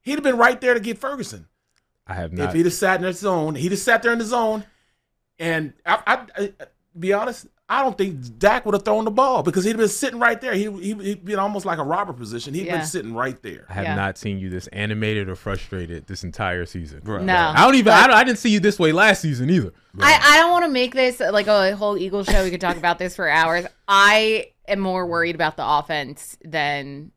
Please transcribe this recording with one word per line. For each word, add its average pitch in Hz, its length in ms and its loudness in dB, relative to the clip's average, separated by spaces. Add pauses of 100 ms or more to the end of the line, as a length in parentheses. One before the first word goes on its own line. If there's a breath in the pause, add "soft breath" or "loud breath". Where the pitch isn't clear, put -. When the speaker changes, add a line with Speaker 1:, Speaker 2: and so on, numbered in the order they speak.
Speaker 1:
He'd 269 140 -6
have 294 80 -6
been 262 160 2
right 240 200 4
there 247 140 0
to 233 80 0
get 214 160 -8
Ferguson. 240 520 -12 (580)
Speaker 2:
I 95 80 -10
have 87 180 -8
Speaker 1:
If 90 60 -10
Speaker 2:
not. 90 160 -2
Speaker 1:
he'd 165 100 2
have 175 80 0
sat 190 240 0
in 175 60 -4
that 180 140 -4
zone, 165 400 -2
he'd 160 160 -2
have 196 60 -4
sat 226 240 2
there 233 120 2
in 233 40 -2
the 233 60 -4
zone. 220 400 -2 (760)
And 160 360 -4 (100)
I, 170 220 0
I, 220 360 -2
I, 202 100 -6 (460)
be 185 140 -2
honest, 226 340 -4 (220)
I 254 160 0
don't 254 120 -2
think 131 400 -6
Dak 214 300 2
would 202 80 0
have 202 80 0
thrown 220 220 0
the 220 80 -2
ball 262 320 2
because 190 180 0
he'd 208 80 0
have 220 80 -2
been 220 100 4
sitting 240 300 -4
right 233 220 2
there. 247 140 -4
He, 196 100 -2
he, 196 280 -8
he'd 196 320 -8
been 202 140 -4
almost 202 260 -2
like 175 140 -2
a 147 60 -2
robber 175 280 -2
position. 120 400 -10
He'd 175 140 -6
Speaker 3:
Yeah. 170 120 -4
Speaker 1:
been 156 80 -4
sitting 147 280 -8
right 127 280 -4
there. 92 280 -14
Speaker 2:
I 92 40 -14
have 98 100 -4
Speaker 3:
Yeah. 98 100 -4
Speaker 2:
not 98 240 -4
seen 98 220 -6
you 95 100 -8
this 90 180 -10
animated 107 600 -4
or 92 80 -8
frustrated 87 720 -8
this 92 160 -12
entire 90 420 -6
season. 76 380 -14
Speaker 1:
Right. 104 180 -6
Speaker 3:
No. 190 140 0
Speaker 2:
I 165 280 4
don't 262 120 6
even, 240 80 4
Speaker 3:
But 214 100 8
Speaker 2:
I 214 140 8
don't, 240 80 8
I 226 80 8
didn't 247 140 -2
see 240 120 0
you 208 80 2
this 202 220 2
way 160 100 4
last 190 320 4
season 131 280 -2
either. 143 220 0 (280)
Speaker 3:
I, 285 200 6
I 294 180 8
don't 339 120 6
wanna 349 180 2
make 254 260 -2
this, 254 260 2
like, 202 260 0
a 202 300 2
whole 208 200 -2
Eagles 190 300 -4
show. 196 160 6
We 185 80 -2
could 170 100 -8
talk 175 160 -2
about 170 220 -2
this 180 160 -6
for 175 140 -4
hours. 165 380 0 (200)
I 214 640 4 (180)
am 196 140 -2
more 185 260 -4
worried 170 300 -2
about 156 200 -2
the 147 80 -8
offense 143 800 -4
than 147 720 -6